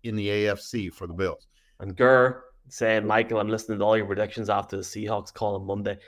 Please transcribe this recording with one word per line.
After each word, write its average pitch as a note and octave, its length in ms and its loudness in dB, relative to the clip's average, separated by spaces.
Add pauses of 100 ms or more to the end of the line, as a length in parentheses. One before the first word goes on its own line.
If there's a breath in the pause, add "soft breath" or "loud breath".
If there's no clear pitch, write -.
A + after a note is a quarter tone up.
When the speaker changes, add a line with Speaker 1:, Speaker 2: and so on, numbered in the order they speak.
Speaker 1:
in A2 140 -6
the G2+ 140 -2
A G#2 180 2
F G2+ 100 0
C G2+ 320 -6
for - 160 -14
the E2+ 80 -10
Bills. F2+ 320 -4 (320)
Speaker 2:
And F#2+ 180 -10
Gurr B2+ 460 6 (280)
saying, A2 360 0
"Michael, A2 340 2
I'm G#2 80 -2
listening A2 300 -4
to G2+ 60 0
all A2 120 6
your G#2+ 80 0
predictions G#2 460 -4
after G2+ 260 -2
the G2 60 -6
Seahawks G#2 500 -8
call G#2 220 -2
on F#2+ 120 -8
Monday." G2+ 300 -4 (120)